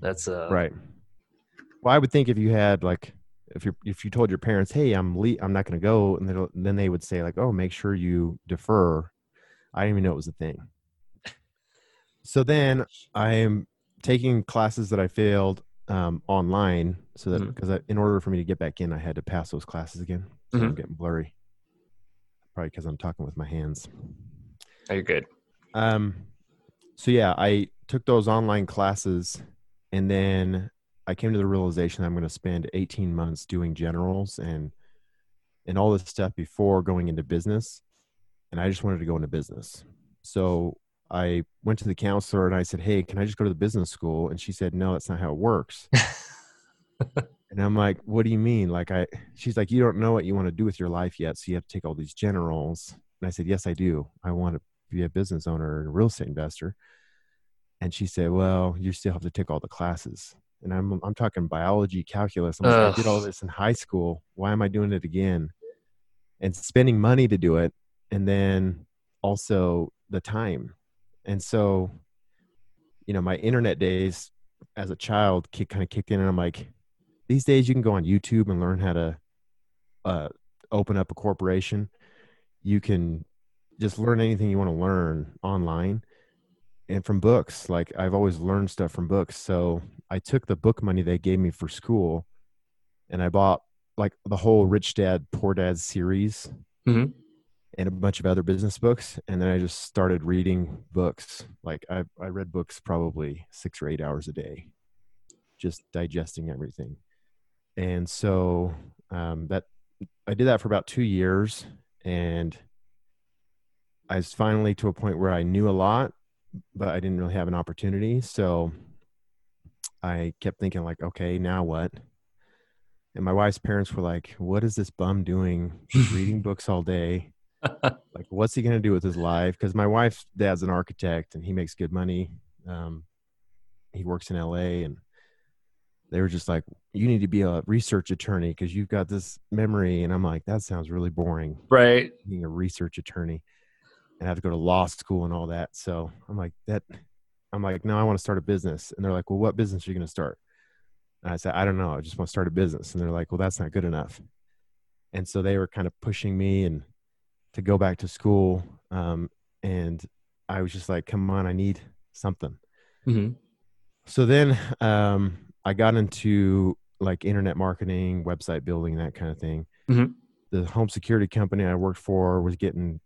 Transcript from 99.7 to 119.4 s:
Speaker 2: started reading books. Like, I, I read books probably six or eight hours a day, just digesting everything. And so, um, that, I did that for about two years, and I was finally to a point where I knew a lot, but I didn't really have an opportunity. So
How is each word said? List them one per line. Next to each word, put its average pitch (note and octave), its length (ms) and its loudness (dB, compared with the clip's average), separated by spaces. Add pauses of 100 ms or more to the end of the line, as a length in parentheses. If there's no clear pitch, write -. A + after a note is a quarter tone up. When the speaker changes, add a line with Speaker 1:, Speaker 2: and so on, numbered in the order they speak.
Speaker 2:
started F#2 420 2
reading F2+ 680 0
books. - 540 -4 (160)
Like, D#2 260 -10
I, F2+ 160 -4 (160)
I F#2 60 -10
read F#2 260 -8
books F2 280 -6
probably E2 720 -4
six - 300 -14
or D2 80 -6
eight D2+ 120 -4
hours D2+ 280 -6
a D2+ 40 -10
day, - 360 -12 (920)
just - 340 -8
digesting D#2+ 580 -6
everything. C#2 480 -12 (800)
And F2+ 340 -4
so, F2+ 640 0 (360)
um, E2 380 -6
that, F#2 160 -2 (640)
I G#2 80 -2
did B2 120 2
that A#2+ 140 4
for A2+ 80 -4
about G2+ 200 0
two B2+ 140 -2
years, F#2+ 640 0 (380)
and E2+ 540 -4 (1500)
I - 80 -2
was F2+ 180 -4
finally G#2+ 420 2
to G#2+ 120 -2
a F#2 40 2
point F#2 260 -2
where F#2+ 120 2
I F2 120 2
knew G2 260 2
a G2 40 4
lot, G#2 400 2 (640)
but G2 140 -4
I F2 120 -2
didn't F#2 200 -2
really F2+ 140 -2
have F2+ 140 -2
an F2+ 60 -2
opportunity. G2 640 -2
So F2 520 0 (1300)